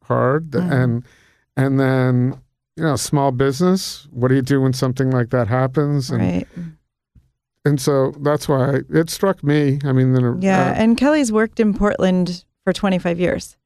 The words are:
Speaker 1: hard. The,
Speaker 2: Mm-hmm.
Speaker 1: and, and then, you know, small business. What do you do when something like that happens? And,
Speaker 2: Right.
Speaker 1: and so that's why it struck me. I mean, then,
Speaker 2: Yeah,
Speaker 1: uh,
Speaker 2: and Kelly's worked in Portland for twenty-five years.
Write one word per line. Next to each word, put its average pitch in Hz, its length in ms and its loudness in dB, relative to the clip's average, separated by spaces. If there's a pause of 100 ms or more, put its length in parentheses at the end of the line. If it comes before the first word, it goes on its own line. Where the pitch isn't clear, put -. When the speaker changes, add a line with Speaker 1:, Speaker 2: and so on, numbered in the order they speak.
Speaker 1:
hard. 131 480 0
The, 156 80 -2
Speaker 2:
Mm-hmm. 180 140 -2
Speaker 1:
and, 123 300 0 (540)
and 135 220 2
then, 127 640 0 (340)
you - 80 -6
know, 143 140 0
small 139 340 0
business. 139 800 0
What 123 160 -2
do 131 80 4
you 139 80 2
do 139 180 2
when 131 120 2
something 131 360 -2
like 120 200 0
that 120 180 0
happens? 131 640 -2
And, 123 100 -2
Speaker 2:
Right. 180 260 -2 (1160)
Speaker 1:
and 143 180 2
so 139 380 2
that's 147 280 -2
why 135 420 0
it 165 200 0
struck 190 340 -2
me. 143 420 2
I 139 60 0
mean, 131 220 4
then, 127 280 0
Speaker 2:
Yeah, 185 300 2
Speaker 1:
uh, - 40 -2
Speaker 2:
and 226 220 2
Kelly's 285 340 2
worked 214 280 -2
in 214 140 2
Portland 185 680 0 (200)
for 185 100 0
twenty-five 180 460 -2
years. - 460 -4